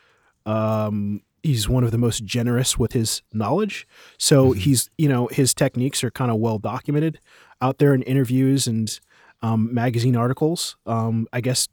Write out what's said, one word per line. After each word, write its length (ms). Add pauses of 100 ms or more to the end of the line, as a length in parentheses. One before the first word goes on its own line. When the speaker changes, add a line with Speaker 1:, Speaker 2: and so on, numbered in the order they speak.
(460)
Speaker 1:
um, 760 (200)
he's 260
one 160
of 80
the 60
most 260
generous 540
with 140
his 300 (100)
knowledge. 540 (300)
So 340
Speaker 2:
Mm-hmm. 100
Speaker 1:
he's, 380
you 100
know, 220
his 240
techniques 480
are 80
kinda 240
well 240
documented 600 (420)
out 160
there 160
in 80
interviews 640
and, 320 (420)
um, 320
magazine 440
articles. 680
Um, 480
I 80
guess, 320